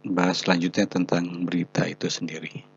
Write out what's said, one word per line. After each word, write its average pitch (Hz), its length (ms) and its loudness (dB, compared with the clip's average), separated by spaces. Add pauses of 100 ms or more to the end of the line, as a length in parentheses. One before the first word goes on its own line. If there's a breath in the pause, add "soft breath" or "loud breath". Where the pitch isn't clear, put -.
bahas 92 400 2
selanjutnya 90 400 2
tentang 87 640 0
berita 87 400 0
itu - 240 -4
sendiri. - 480 -8 (160)